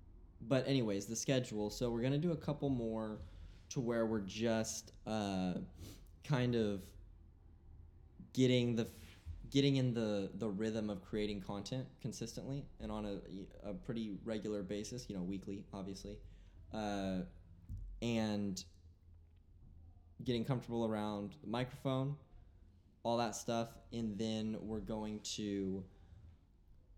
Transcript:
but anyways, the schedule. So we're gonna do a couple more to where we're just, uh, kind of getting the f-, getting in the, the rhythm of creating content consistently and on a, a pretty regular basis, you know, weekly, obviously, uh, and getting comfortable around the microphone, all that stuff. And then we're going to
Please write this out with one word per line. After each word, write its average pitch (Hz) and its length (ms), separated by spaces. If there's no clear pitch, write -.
but 127 260
anyways, 107 380
the 113 100
schedule. 117 540
So 120 200
we're 117 120
gonna 135 160
do 170 140
a 156 40
couple 143 320
more 110 520
to 143 100
where 117 260
we're 110 140
just, 110 720
uh, 98 480
kind 123 300
of 104 280
getting 123 440
the 113 80
f-, - 320
getting 139 260
in 127 180
the, 104 400
the 110 140
rhythm 107 420
of 95 120
creating 107 380
content 101 480
consistently 120 680
and 110 120
on 107 140
a, 101 140
a 101 100
pretty 110 500
regular 107 380
basis, 104 460
you 101 80
know, 90 60
weekly, 98 500
obviously, 98 460
uh, 101 500
and 107 600
getting 120 200
comfortable 117 420
around 107 540
the - 60
microphone, 131 680
all 117 120
that 117 180
stuff. 117 360
And 113 260
then 110 420
we're 107 200
going 107 400
to 101 600